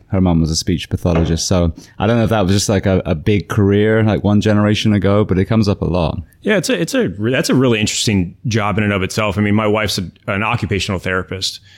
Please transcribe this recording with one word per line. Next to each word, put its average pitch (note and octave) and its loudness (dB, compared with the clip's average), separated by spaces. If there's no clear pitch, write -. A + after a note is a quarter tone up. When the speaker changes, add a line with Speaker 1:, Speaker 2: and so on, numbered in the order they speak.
Speaker 1:
her G2 -2
mom F2 2
was D#2+ 0
a D#2+ -2
speech - -4
pathologist. E2 -2
So F2 0
I G2 0
don't A#2 2
know A2+ 2
if G#2 0
that A2 2
was F#2 0
just, G2+ 0
like, G2 0
a, F#2+ 2
a F2 -2
big G2+ 0
career, G#2 2
like, G#2 0
one G#2 2
generation G#2 2
ago, G2+ 2
but F#2+ 0
it G2 2
comes A2 0
up F#2+ -2
a - -2
lot. D#2+ -2
Speaker 2:
Yeah, D4+ 0
it's - -2
a, A3+ 0
it's E3 -6
a, A#3+ 0
that's G#2+ -2
a - 2
really B2 4
interesting G2+ -2
job G#2 0
in G#2+ 0
and G#2 2
of F#2+ 0
itself. G#2 -2
I G#2 0
mean, G#2 2
my G#2+ 2
wife's G#2 0
a, F2 -8
an G2+ -2
occupational G#2 -4
therapist. F#2 -6